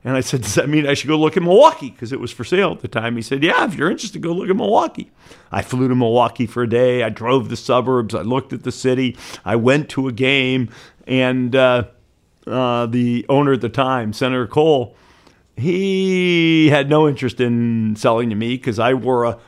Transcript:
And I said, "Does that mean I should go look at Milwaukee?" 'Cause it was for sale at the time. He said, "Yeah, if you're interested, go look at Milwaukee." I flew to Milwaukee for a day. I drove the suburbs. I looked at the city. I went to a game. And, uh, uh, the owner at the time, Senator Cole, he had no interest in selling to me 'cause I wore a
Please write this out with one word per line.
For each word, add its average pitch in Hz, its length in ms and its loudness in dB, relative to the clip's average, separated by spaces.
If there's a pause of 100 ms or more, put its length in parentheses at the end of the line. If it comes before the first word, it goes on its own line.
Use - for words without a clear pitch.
And 131 140 -2
I 131 40 0
said, 127 200 -4
"Does 101 140 -8
that 135 140 0
mean 151 180 2
I 143 80 2
should 127 120 -6
go 156 120 2
look 156 180 2
at 175 60 2
Milwaukee?" 185 480 4
'Cause 117 200 -12
it 127 80 -6
was 117 120 -8
for 120 120 -12
sale 180 280 0
at - 100 -12
the 120 60 -10
time. 117 280 -4
He 117 60 -4
said, 139 220 -2
"Yeah, 208 220 2
if 180 100 -6
you're 156 160 0
interested, - 320 -10
go 170 100 -4
look 190 160 -4
at 190 60 0
Milwaukee." - 560 -2 (400)
I 95 100 -2
flew 127 260 -2
to 127 80 0
Milwaukee 117 520 2
for 120 160 -4
a 117 60 -2
day. 123 340 2
I 113 60 -2
drove 117 400 -2
the 117 60 -6
suburbs. 123 600 0
I 80 80 -4
looked 127 300 -4
at 120 100 -10
the 127 80 -6
city. 127 440 -2 (300)
I 104 100 0
went 131 340 2
to 135 180 -4
a 127 40 -4
game. 131 580 0 (380)
And, 127 480 0
uh, 127 280 4 (640)
uh, 120 400 -2
the 120 420 0
owner 139 240 4
at 117 80 0
the 120 80 -2
time, 127 440 -2
Senator 127 340 -2
Cole, 147 480 2 (600)
he 180 1120 2
had 139 200 2
no 151 180 4
interest 127 340 -4
in 117 560 0
selling 117 320 2
to 104 60 -4
me 117 220 -2
'cause 120 220 -4
I 123 140 2
wore 120 320 0
a 113 120 -2 (100)